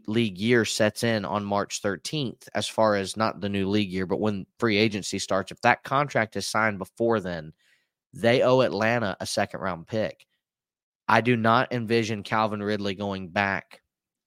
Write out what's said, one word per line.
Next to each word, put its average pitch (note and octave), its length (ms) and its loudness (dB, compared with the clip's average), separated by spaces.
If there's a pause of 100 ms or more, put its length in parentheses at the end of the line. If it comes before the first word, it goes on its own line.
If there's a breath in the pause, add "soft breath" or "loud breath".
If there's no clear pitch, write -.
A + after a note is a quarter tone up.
league G#2+ 320 0
year A2+ 280 4
sets - 380 0
in A2+ 220 0
on G2+ 180 -2
March G2+ 380 -2
thirteenth, A2 720 -6
as - 140 -4
far G#2+ 280 2
as G2 220 -4
not G#2+ 240 -2
the G2+ 80 -4
new G2 180 -2
league G#2 220 0
year, F#2 160 -4
but F2+ 140 -2
when G2+ 260 -2 (140)
free A2 180 2
agency G#2 400 0
starts, F#2+ 340 -2
if - 100 -18
that - 220 2
contract C3+ 520 0
is G2 100 -6
signed A2 320 0
before A2+ 420 0
then, F2 340 -8 (600)
they A2+ 300 4
owe B2+ 180 6
Atlanta A2 580 0
a G2 60 -8
second - 360 -4
round E2+ 260 -6
pick. G#2+ 400 -4 (800)
I A2+ 140 6
do A#2+ 160 4
not A2+ 340 4
envision A2+ 500 -2
Calvin G#2+ 400 -2
Ridley G2+ 340 -2
going F#2+ 340 -6
back G2 520 -2 (460)